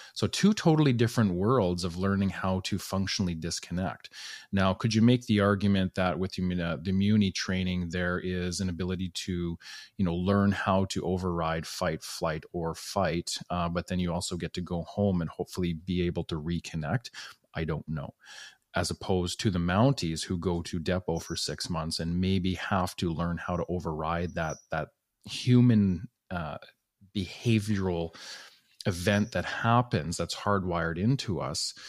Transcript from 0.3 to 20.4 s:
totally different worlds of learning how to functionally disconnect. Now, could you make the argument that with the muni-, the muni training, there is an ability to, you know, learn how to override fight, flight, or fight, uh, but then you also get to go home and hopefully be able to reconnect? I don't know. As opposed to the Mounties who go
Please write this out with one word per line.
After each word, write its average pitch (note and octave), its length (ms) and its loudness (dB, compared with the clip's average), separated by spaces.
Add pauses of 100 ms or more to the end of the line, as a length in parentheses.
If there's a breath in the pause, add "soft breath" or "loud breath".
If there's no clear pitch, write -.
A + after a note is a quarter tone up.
totally D#3 380 4
different A2+ 440 4
worlds F#2+ 500 2
of E2+ 120 -6
learning G2 340 2
how F#2+ 340 0
to G2+ 120 -2
functionally F#2+ 560 -2
disconnect. E2+ 760 -6 (420 loud breath)
Now, F#2+ 220 4
could A2 200 0
you A2 80 6
make B2 240 6
the G#2 140 4
argument G2 560 4
that F2+ 240 0
with F#2 140 -4
the - 80 -4
muni-, F2 420 -2
the F#2+ 80 -2
muni G2+ 400 4
training, F2+ 600 -2
there F2+ 280 0
is F2+ 400 -4
an F#2+ 80 0
ability F2+ 460 -2
to, F2 440 -4 (380 loud breath)
you G2+ 80 0
know, F2 120 2
learn G2+ 360 4
how G2 380 2
to - 160 -4
override E2+ 600 0
fight, D#2+ 380 -4
flight, D#2+ 480 -4
or E2 240 -4
fight, - 600 -2 (120)
uh, F2 200 -2
but E2+ 180 -4
then F2+ 120 -2
you F2 120 0
also F2+ 240 -4
get E2+ 200 -6
to F2+ 60 -6
go F2 200 -4
home F#2+ 400 0
and D#2+ 80 -4
hopefully F2+ 420 -4
be F2+ 300 -2
able E2+ 240 -2
to - 100 -6
reconnect? D#2+ 760 -4 (420 loud breath)
I D#2+ 100 -4
don't D#2 240 -6
know. D#2 280 -8 (600 loud breath)
As F2+ 160 0
opposed F2+ 480 0
to A#2 100 2
the F2+ 100 2
Mounties F2+ 680 2
who F#2 120 -2
go F2 260 0